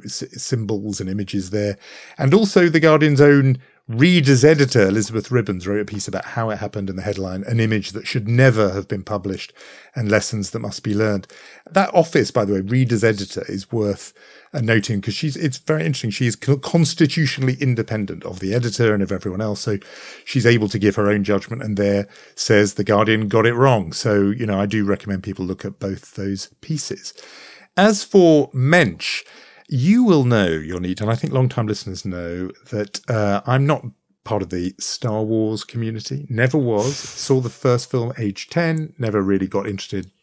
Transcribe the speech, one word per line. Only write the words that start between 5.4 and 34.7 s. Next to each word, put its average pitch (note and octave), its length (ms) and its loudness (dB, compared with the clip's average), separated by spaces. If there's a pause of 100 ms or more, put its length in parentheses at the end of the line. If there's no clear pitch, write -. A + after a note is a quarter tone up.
wrote G2+ 120 -2
a G#2 40 -6
piece G#2 240 -10
about F#2+ 160 -6
how A2+ 240 -6
it G#2 80 -4
happened G2+ 320 -8
in F#2 80 -8
the F#2+ 60 -8
headline, G2 420 -6
"An A#2 160 -2
image A2 320 -2
that G#2+ 140 -12
should A2 200 -4
never A2+ 440 4
have F#2+ 180 -6
been G2 140 -6
published F#2+ 500 -8 (420)
and A2 160 -4
lessons G#2 400 0
that A#2 100 -8
must A2 220 -10
be G#2+ 120 -4
learned." G#2 320 -2 (440)
That - 240 0
office, D#3+ 360 4
by G#2+ 160 0
the G2+ 80 0
way, F#2+ 80 0
Reader's A#2 420 0
editor, G2+ 420 -2
is F#2+ 240 -10
worth, G#2 440 -4 (400)
uh, C#3+ 80 -4
noting A2 400 0
'cause - 100 -6
she's, D3 240 -6
it's D3 220 -4
very D#3 260 -2
interesting. C#3 240 -4
She A#2+ 180 -2
is A2+ 80 0
co-, C#3+ 220 0
constitutionally C#3 1040 0
independent G#2+ 640 -4
of F2+ 160 -12
the F#2+ 140 -2
editor A#2 400 2
and G2+ 80 0
of F#2 100 -4
everyone F#2+ 300 -6
else, G#2 180 -6
so G#2 160 -4 (480)
she's A#2+ 220 0
able A2 240 4
to A2 80 -4
give G2 180 2
her G2+ 140 2
own G#2 120 2
judgment G#2 400 -2
and G#2+ 140 -4
there G2+ 320 0 (260)
says G#2 400 4
The G#2 100 -4
Guardian A2 440 2
got A2 160 2
it A#2 80 4
wrong. A#2+ 400 2
So, G2+ 380 2
you G#2+ 160 -4
know, G2+ 120 0
I G2+ 60 0
do G#2+ 220 0
recommend G2 380 -2
people F#2+ 200 -8
look F#2 220 -8
at G2 120 -12
both G2 360 -10
those G2 340 -8 (140)
pieces. - 500 -10 (640)
As G3+ 260 4
for E3 520 6
Mensch, C3 680 2 (420)
you F3+ 380 2
will D#3+ 200 6
know, A2+ 260 4
Yonit, F2 500 -4
and G#2+ 100 0
I A2+ 40 0
think C#3+ 180 -4
long-time B2+ 340 0
listeners G2+ 380 -8
know, F2 460 -8 (200)
that, G#2 380 -6
uh, G#2 380 0
I'm C3+ 200 2
not D3 160 0 (400)
part G#2 200 -4
of E2+ 80 -8
the F#2 280 -4